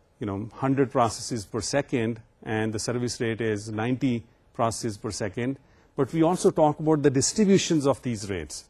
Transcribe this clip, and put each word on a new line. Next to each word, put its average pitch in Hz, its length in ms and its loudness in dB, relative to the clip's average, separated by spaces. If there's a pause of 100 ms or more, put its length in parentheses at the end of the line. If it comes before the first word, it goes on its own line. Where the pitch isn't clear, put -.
(200)
you 104 100 -4
know, 98 80 -4 (240)
hundred 131 340 0
processes 117 560 0
per 113 200 -4
second 117 500 -2 (340)
and 110 220 -2
the - 80 -8
service 123 340 -4
rate 113 300 -2
is 107 180 -4 (140)
ninety 123 320 0 (440)
processes 113 440 -2
per 107 180 -6
second، 120 400 -4 (380)
but 139 180 -2
we 165 140 4
also 180 320 2
talk 151 240 4
about 151 220 4
the 131 120 2
distributions 170 720 4
of - 160 -8
these 104 220 -4
rates۔ 82 400 -8